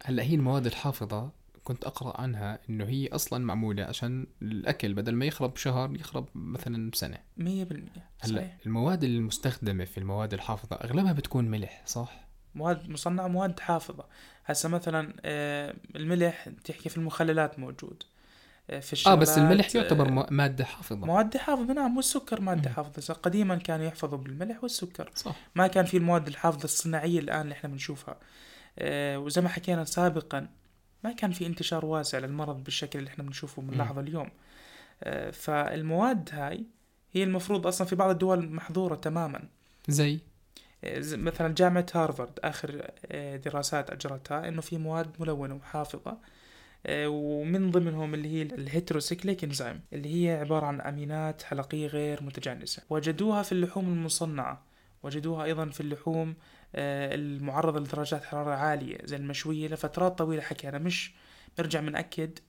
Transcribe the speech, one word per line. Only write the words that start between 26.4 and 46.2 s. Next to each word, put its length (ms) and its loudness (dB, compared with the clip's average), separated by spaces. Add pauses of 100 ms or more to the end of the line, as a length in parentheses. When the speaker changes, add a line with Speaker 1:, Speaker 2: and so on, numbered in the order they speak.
Speaker 2:
الصناعية 560 2
الآن 200 -2
اللي 120 -4
إحنا 160 -8
بنشوفها. 480 -8 (640)
آه، 400 0
وزي 220 2
ما 80 4
حكينا 360 0
سابقًا، 640 2 (560)
ما 80 -2
كان 200 0
في 140 -2
انتشار 400 -2
واسع 320 0
للمرض 460 -4
بالشكل 340 -4
اللي 120 -8
إحنا 140 -8
بنشوفه 380 -10
Speaker 1:
مم. 80 -6
Speaker 2:
بنلاحظه 300 0
اليوم. 300 -6 (720)
آه، 280 -4
فالمواد 1000 0
هاي 340 -6 (460)
هي 120 4
المفروض 420 2
أصلًا 200 2
في 100 0
بعض 140 6
الدول 420 4
محظورة 420 -2
تمامًا. 540 -4 (400)
Speaker 1:
زي؟ 320 4 (640)
Speaker 2:
آه، 160 -4
ز-، 140 -6
مثلًا 400 0
جامعة 400 6
هارفارد 500 0
آخر، 460 -6 (160)
آه، 300 -8
دراسات 540 -2
أجرتها 580 -6
إنه 120 -4
في 180 -6
مواد 320 -2 (100)
ملونة 340 -2
وحافظة، 640 -8 (680)